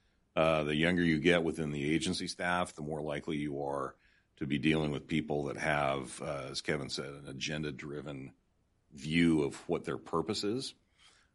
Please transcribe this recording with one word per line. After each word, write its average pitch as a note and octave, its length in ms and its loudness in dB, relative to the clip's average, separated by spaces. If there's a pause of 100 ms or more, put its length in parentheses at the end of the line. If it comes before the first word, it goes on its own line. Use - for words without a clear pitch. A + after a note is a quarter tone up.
(360)
Uh, D#2+ 260 6
the D2+ 140 0
younger F2 260 4
you D#2+ 160 6
get F2 240 6
within D#2 300 -2
the D2 200 0
agency E2+ 360 0
staff, F2+ 460 -2
the D#2 80 -10
more D2+ 180 -4
likely D2 380 -4
you C#2+ 260 -4
are C#2 320 -4 (400)
to D#2 100 -6
be C#2+ 120 0
dealing D#2 340 2
with C2+ 160 -6
people D2+ 360 0
that C#2 120 -6
have, C#2 640 -2
uh, C#2 280 -6
as C#2 100 -8
Kevin C#2+ 300 -2
said, C#2+ 160 -6
an C#2+ 220 -12
agenda-driven C#2+ 1040 -8 (600)
view D#2 480 4
of C#2 140 -2 (120)
what E2+ 160 0
their C#2+ 140 -4
purpose - 460 -2
is. B2 300 -4 (600)